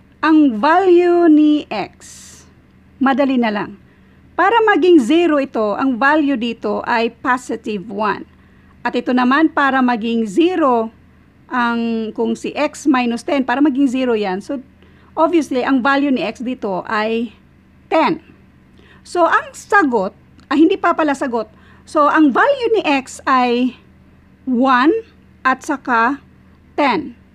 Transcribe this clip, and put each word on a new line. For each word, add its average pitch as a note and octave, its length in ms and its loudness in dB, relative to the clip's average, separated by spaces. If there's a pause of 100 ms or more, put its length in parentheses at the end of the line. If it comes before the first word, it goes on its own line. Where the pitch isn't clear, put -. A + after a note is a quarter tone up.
(200)
ang D4 380 4
value F4 760 4
ni D4+ 400 4
x, - 720 -12 (560)
madali C4 400 0
na A#3 80 0
lang. G#3 320 -8 (560)
Para G4+ 320 2
maging F4 320 4
zero D4+ 400 2
ito, A3 400 -4
ang C4+ 160 -2
value C#4 400 0
dito A3 480 -6
ay A#3 240 -2 (160)
positive A#3 640 -6
one. G#3 400 -6 (560)
At A#3+ 80 -6
ito B3 240 -2
naman, C4+ 320 2
para C4+ 320 0
maging A#3 480 -2
zero, C4 640 0 (560)
ang, A#3 640 -4
kung A3+ 240 -4
si - 160 -8
x D4 320 -6
minus B3 400 0
ten, C4+ 220 -2
para C4 180 0
maging C#4 240 2
zero B3+ 240 -2
yan. G3+ 320 -2
So, C#4 160 -8 (560)
obviously, D#4 480 0
ang C4+ 160 0
value C#4 320 0
ni A#3+ 80 -2
x G#3+ 240 -8
dito G#3+ 400 -6
ay A3+ 480 -4 (560)
ten. D4+ 320 0 (840)
So, F4 180 0
ang C5 320 -2
sagot, B3 560 0 (400)
ah, D4+ 60 0
hindi E4 180 4
pa F4 160 0
pala D#4+ 240 -2
sagot. A#3+ 320 -6 (380)
So, D4+ 240 2
ang D4+ 240 4
value A#4+ 420 2
ni F#4 60 0
x C#4 420 -4
ay B3 540 0 (640)
one C4 480 2 (540)
at C4 180 -2
saka C4 560 -2 (560)
ten. G3 400 -2 (180)